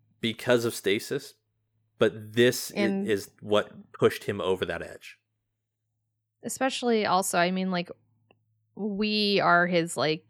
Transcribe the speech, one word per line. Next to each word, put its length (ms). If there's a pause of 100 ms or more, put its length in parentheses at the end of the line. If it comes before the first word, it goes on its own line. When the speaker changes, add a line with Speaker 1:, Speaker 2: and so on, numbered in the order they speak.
(200)
Speaker 1:
Because 460
of 80
Stasis. 600 (640)
But 340
this 420
i-, 40
Speaker 2:
And 280
Speaker 1:
is 220 (120)
what 500
pushed 320
him 180
over 240
that 160
edge. 380 (1200)
Speaker 2:
Especially 640
also, 320
I 140
mean, 180
like, 220 (840)
we 680
are 260
his, 280
like, 340